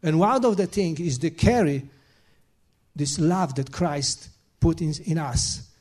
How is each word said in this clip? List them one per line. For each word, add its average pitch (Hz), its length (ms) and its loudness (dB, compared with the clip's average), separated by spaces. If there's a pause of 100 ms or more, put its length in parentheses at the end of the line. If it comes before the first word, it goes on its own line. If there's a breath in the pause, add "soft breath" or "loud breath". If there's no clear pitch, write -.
And 160 180 2
one 240 240 2
of 220 140 2
the 196 80 2
things 170 340 -2
is 147 200 -2
to 160 100 -2
carry 156 580 2 (1080 soft breath)
this 143 240 -4
love 170 360 2
that 135 160 -4
Christ 147 580 -4 (300)
put 165 220 4
in, 156 120 -2 (120)
in 165 140 0
us - 500 -4 (120)